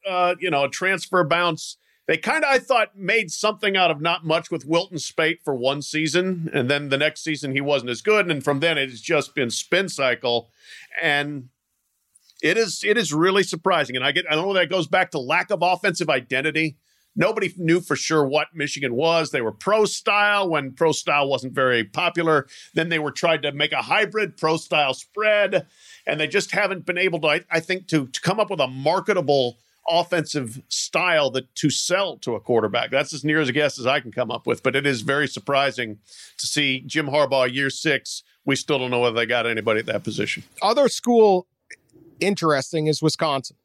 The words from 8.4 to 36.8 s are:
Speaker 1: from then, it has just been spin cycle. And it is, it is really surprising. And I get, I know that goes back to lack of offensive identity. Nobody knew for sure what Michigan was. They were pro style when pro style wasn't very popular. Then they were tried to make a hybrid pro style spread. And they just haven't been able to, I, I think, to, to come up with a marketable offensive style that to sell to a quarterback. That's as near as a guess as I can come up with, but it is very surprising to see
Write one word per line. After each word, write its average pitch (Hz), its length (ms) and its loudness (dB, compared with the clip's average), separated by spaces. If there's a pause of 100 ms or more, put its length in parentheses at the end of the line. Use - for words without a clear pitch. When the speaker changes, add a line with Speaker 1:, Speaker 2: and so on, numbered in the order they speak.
Speaker 1:
from 139 180 0
then, 160 180 2
it 135 100 -2
has 117 140 -16
just 131 320 -2
been 127 160 -2
spin 180 400 -2
cycle. 123 580 -2 (540)
And 143 480 -2 (920)
it 170 140 2
is, 220 260 -2
it 208 140 2
is 170 160 0
really 185 300 4
surprising. 170 520 0
And 127 80 -2
I 143 100 0
get, 180 180 -2
I 156 60 2
know 196 180 0
that 175 160 2
goes 180 160 0
back 185 240 0
to 160 80 -6
lack 156 320 -2
of 185 100 0
offensive 175 480 0
identity. 147 720 -2 (360)
Nobody 196 440 0
knew 170 200 2
for 170 160 -2
sure 151 300 2
what 151 300 -2
Michigan 139 400 -4
was. 160 360 2
They 131 120 -2
were 110 100 -2
pro 208 320 2
style 202 640 2
when 139 240 -2
pro 160 200 2
style 147 360 0
wasn't 131 240 -2
very 127 320 4
popular. 160 640 0 (260)
Then 160 160 0
they 165 100 0
were 147 140 -4
tried 165 300 0
to 143 100 -2
make 147 200 -2
a 131 100 -2
hybrid 202 560 -2
pro 160 180 2
style 147 380 0
spread. 208 720 0 (400)
And 151 120 -2
they 151 80 0
just 185 260 -2
haven't 190 340 -2
been 175 100 -4
able 180 240 0
to, 156 80 0
I, 156 120 2 (100)
I 165 100 0
think, 185 280 -6
to, 143 180 0
to - 160 -10
come 202 180 0
up 208 80 2
with 185 120 -4
a 131 60 4
marketable 143 920 2 (320)
offensive 156 800 0
style 160 640 0
that 131 240 -6
to 147 160 2
sell 175 480 -2
to 123 160 -4
a 104 60 -6
quarterback. 113 500 0
That's 147 240 0
as 139 100 -10
near 151 160 2
as 143 80 0
a 127 40 -2
guess 147 260 0
as 120 80 -4
I 139 140 2
can 120 120 -16
come 120 180 -4
up 117 160 -6
with, - 160 -2
but 127 140 0
it 139 100 0
is 127 140 0
very 139 260 0
surprising 127 720 -2 (380)
to - 100 -8
see 135 340 -2